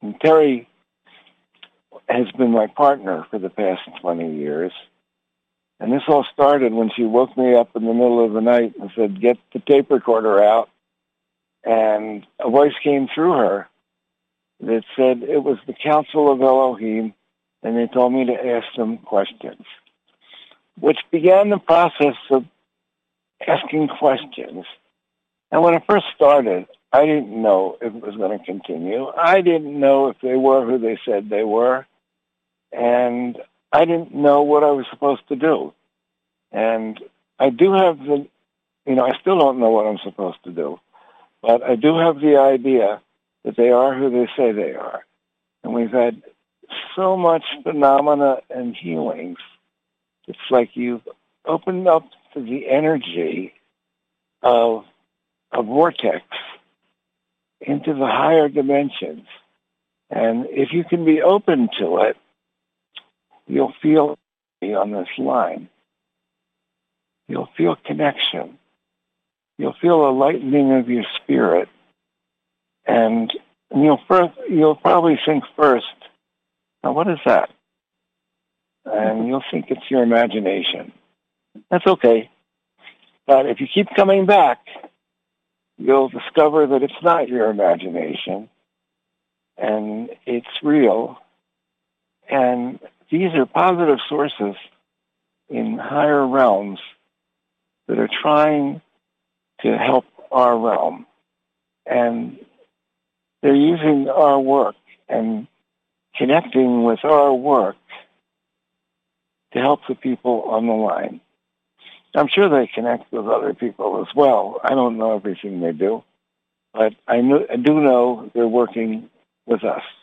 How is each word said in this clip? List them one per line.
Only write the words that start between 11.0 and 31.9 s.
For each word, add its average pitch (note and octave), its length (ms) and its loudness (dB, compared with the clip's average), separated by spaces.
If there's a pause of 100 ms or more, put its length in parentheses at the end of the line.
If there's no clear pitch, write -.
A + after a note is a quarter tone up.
And A2 600 -2 (140)
a B2+ 100 -4
voice C#3+ 240 4 (100)
came C#3 300 -2
through E3+ 200 0
her G2+ 340 0 (920)
that A2 220 -4 (120)
said B2+ 280 0
it C#3+ 200 -2
was C3+ 140 -2 (100)
the B2+ 60 -12
Council D3+ 580 0
of C3 100 0
Elohim, A2+ 720 0 (500)
and A2+ 120 -4
they A#2+ 120 -2
told B2 260 2
me C3 120 0
to B2 80 -2
ask A#2+ 340 -4 (100)
them A2+ 220 -6
questions, - 680 -6 (1120)
which D#3 200 0 (120)
began F#3 380 4
the G3+ 80 0
process D#3+ 580 2 (140)
of C3 160 2 (1000)
asking D#3 440 -2
questions. - 760 -6 (840)
And D#3 100 2
when E3+ 120 4
I E3 160 0
first G3+ 160 2 (100)
started, A#2+ 520 4 (320)
I - 20 6 (100)
didn't B2+ 220 -2 (140)
know G2 140 4 (240)
if A2+ 100 -6
it A#2 120 -16
was G#2 140 -12
gonna G2 300 -4
continue. F#2+ 520 -8 (300)
I G3 40 4 (120)
didn't D3+ 360 -2
know C#3 120 6 (140)
if - 100 -12
they B2+ 160 -2 (100)
were C3+ 180 4
who B2 120 -2
they A2+ 280 -2
said G#2 240 -2
they G#2+ 140 -2
were. A#2+ 420 0 (840)